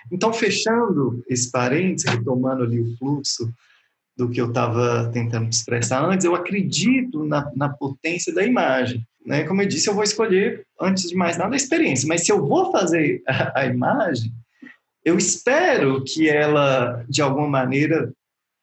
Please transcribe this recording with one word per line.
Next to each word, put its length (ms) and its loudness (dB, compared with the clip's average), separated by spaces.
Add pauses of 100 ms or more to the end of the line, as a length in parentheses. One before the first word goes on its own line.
(120)
Então, 200 0
fechando 960 0
esse 240 -2
parênteses, 580 0
retomando 540 0
ali 160 0
o 180 -2
fluxo 540 -4 (640)
do 140 -2
que 100 -4
eu 140 -2
tava 580 0
tentando 380 -2
te 40 -2
expressar 500 -2
antes, 220 2
eu 100 2
acredito 920 0
na, 300 -2
na 140 0
potência 640 -6
da 120 2
imagem, 600 0 (200)
né? 200 0
Como 160 0
eu 60 2
disse, 220 -2
eu 60 0
vou 80 0
escolher, 640 0 (140)
antes 300 0
de 60 -6
mais 220 0
nada, 180 -2
a 20 0
experiência, 500 0
mas 180 0
se 60 2
eu 140 2
vou 260 2
fazer 560 2
a, 340 0
a 40 2
imagem, 640 0 (760)
eu 120 4
espero 840 2
que 260 2
ela, 800 2
de 140 0
alguma 260 0
maneira, 640 0 (500)